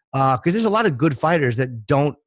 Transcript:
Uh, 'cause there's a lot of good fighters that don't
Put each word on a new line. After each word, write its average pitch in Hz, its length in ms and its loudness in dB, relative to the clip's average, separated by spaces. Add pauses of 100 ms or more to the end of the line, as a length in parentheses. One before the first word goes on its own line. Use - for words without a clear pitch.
(120)
Uh, 135 240 2
'cause 170 160 -2
there's 226 120 -2
a 214 60 0
lot 220 160 0
of 139 120 0
good 143 180 0
fighters 151 400 0
that 123 300 -6
don't 143 300 2 (100)